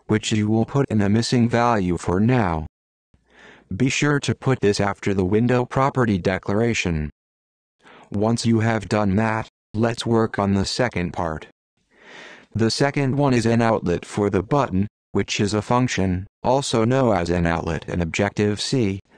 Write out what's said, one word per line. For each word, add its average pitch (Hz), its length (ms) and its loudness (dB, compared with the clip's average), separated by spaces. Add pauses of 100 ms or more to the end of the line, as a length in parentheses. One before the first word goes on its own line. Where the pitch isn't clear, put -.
which 107 220 0
you 107 200 0
will 110 160 2
put 139 240 0
in 110 80 0
the 101 100 2
missing 117 400 2
value 117 480 2
for 90 240 0
now. 101 460 0 (1080)
Be 123 140 0
sure 147 320 0
to - 140 -2
put - 260 -2
this 101 200 2
after 101 340 -2
the 95 100 0
window 120 400 2
property 131 540 0
declaration. 92 880 -2 (1040)
Once 110 320 0
you 113 160 4
have 110 260 -2
done 104 300 0
that, 110 320 -2 (240)
let's 117 320 -2
work 113 340 0
on 98 140 2
the 98 140 2
second 90 480 -2
part. 82 320 -6 (1080)
The 110 160 2
second 139 460 0
one 139 160 2
is 117 140 2
an 113 160 2
outlet 90 420 0
for 101 240 -2
the 98 140 2
button, 104 460 0 (240)
which - 280 -2
is 101 140 0
a 104 80 0
function, 95 640 -2 (180)
also 127 400 0
known 123 320 2
as 85 140 -2
an 87 160 2
outlet - 420 -4
in 87 140 -4
Objective-C, 101 1000 -2 (180)